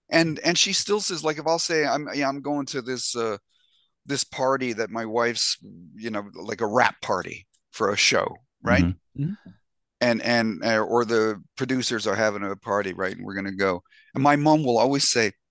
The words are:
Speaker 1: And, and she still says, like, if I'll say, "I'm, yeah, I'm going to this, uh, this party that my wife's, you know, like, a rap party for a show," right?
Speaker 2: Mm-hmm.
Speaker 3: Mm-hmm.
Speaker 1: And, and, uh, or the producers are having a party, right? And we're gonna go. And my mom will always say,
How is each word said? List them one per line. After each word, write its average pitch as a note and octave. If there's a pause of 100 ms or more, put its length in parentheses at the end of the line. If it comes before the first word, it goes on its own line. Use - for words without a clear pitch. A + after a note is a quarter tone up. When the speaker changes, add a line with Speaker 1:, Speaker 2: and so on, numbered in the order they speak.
(120)
Speaker 1:
And, E3
and A#3
she G3
still G#3
says, F3
like, D#3
if D3+
I'll E3
say, D#3
"I'm, C#3+
yeah, C#3
I'm C#3
going C#3+
to C3
this, B2
uh, A2+ (720)
this C3+
party C3
that G#2+
my A2+
wife's, A#2 (380)
you A2
know, G#2 (100)
like, G#2+
a A2+
rap A#2
party F#2 (240)
for G#2
a G2+
show," - (260)
right? A#2
Speaker 2:
Mm-hmm. F#2
Speaker 3:
Mm-hmm. F#3 (500)
Speaker 1:
And, A#2
and, A2+
uh, A2+
or A#2
the A2 (160)
producers B2
are G2+
having G#2
a G2
party, G2+
right? F#2
And G2
we're G2
gonna G2
go. F#2+ (320)
And C3
my C#3+
mom D3+
will A#2+
always C3+
say, A2 (180)